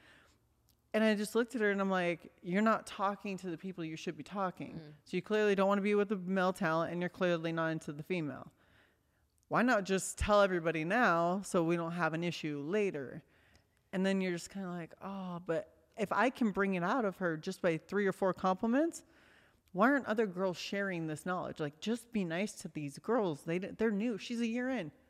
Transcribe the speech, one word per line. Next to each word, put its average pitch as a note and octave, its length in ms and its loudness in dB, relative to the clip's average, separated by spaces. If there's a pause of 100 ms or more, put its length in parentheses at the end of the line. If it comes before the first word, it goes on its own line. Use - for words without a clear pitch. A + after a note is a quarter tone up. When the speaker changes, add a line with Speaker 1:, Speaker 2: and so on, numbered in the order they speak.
(920)
Speaker 1:
And A3 120 2
I A3 100 4
just G3+ 200 -4
looked A#3+ 200 0
at B3 60 -2
her G#3 100 4
and G3 100 0
I'm G3 100 2
like, F3 420 -2 (100)
"You're F#3 200 0
not A3 240 2
talking G3+ 520 -4
to F3+ 120 -8
the D#3+ 80 -6
people F3+ 260 -8
you D#3+ 120 -8
should E3 200 -8
be C#3+ 80 -12
talking. F3 580 -6
Speaker 2:
Mm. D3+ 100 -18 (120)
Speaker 1:
So - 120 -6
you F3+ 60 0
clearly G#3+ 320 2
don't G3 140 4
wanna G3+ 140 4
be G#3 120 2
with G3+ 140 2
the G#3+ 80 0
male F#3 360 0
talent, E3 380 0
and F3 100 -4
you're F3 100 -2
clearly E3+ 420 0
not E3 160 0
into D#3+ 240 -4
the D3+ 100 -10
female. D3 480 -4 (1000)
Why E3+ 140 4
not A#3 220 4
just F#3+ 340 0
tell G#3 240 6
everybody E3 420 2
now F3+ 580 4
so F#3 200 2
we E3 140 4
don't E3+ 160 -4
have E3+ 220 0
an E3 100 -2
issue D#3 420 -4
later?" E3 560 -2 (720)
And F#3+ 120 0
then G3 160 2
you're F#3 120 0
just E3+ 180 -6
kinda G3 180 -10
like, F3 320 -10
"Oh," F#3 460 -10
but - 260 -4 (240)
if G#3+ 160 -2
I A3 160 4
can A#3+ 220 0
bring G3 240 0
it F3+ 80 -2
out A3 240 0
of F#3 120 -4
her E3+ 200 0
just F#3 240 -8
by E3 160 2
three G3 280 -2
or F#3+ 60 2
four F#3 220 0
compliments, A#3 680 0 (680)
why G#3 180 4
aren't C#4 160 2
other A3 200 2
girls F3+ 300 -2
sharing F#3+ 500 -4
this D3+ 200 -6
knowledge? E3+ 340 -4
Like, D3 200 -4
just A#3 320 -4
be G3+ 120 0
nice F3 280 -2 (100)
to F3+ 60 -12
these D3 300 -8
girls. G3+ 460 0
They, E3 140 -2
d-, F#3+ 100 -6
they're A3 220 0
new. G#3 280 0
She's A#3 220 -6
a A#3+ 60 0
year B3 240 -2
in. G3+ 200 -4 (200)